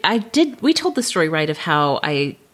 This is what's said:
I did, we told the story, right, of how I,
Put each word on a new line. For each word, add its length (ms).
I 140
did, 420
we 140
told 220
the 60
story, 260
right, 200
of 100
how 440
I, 340